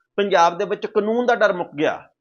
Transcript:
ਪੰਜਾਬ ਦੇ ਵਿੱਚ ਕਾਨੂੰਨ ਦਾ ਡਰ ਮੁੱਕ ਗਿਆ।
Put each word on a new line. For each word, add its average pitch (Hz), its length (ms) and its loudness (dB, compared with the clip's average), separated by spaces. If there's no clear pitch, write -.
ਪੰਜਾਬ 175 400 2
ਦੇ 202 60 -4
ਵਿੱਚ 202 220 -6
ਕਾਨੂੰਨ 220 400 -2
ਦਾ 240 80 4
ਡਰ 208 180 2
ਮੁੱਕ 175 220 -8
ਗਿਆ। 139 280 -2